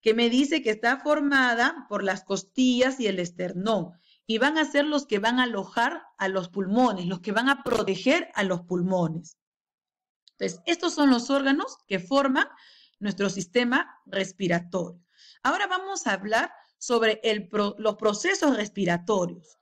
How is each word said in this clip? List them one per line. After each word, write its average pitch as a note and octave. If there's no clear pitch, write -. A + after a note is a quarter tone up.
que A3
me A#3
dice C#4
que A3+
está A#3
formada C#4
por G3
las F#3+
costillas B3+
y A3+
el F#3+
esternón, F3+
y A3
van C#4+
a D#4
ser C#4+
los D4
que G#3
van A#3+
a B3+
alojar A#3
a G3
los F#3
pulmones, G3
los F3+
que G#3+
van A#3
a C#4
proteger A3+
a G#3
los F3+
pulmones. F3+
Entonces, F#3
estos E4+
son C#4+
los A#3+
órganos C#4
que F#3+
forman C4+
nuestro G3+
sistema A#3+
respiratorio. F3
Ahora F#4
vamos F#4+
a A3
hablar G#3+
sobre A3
el G#3+
pro-, G3+
los G#3+
procesos C#4
respiratorios. F3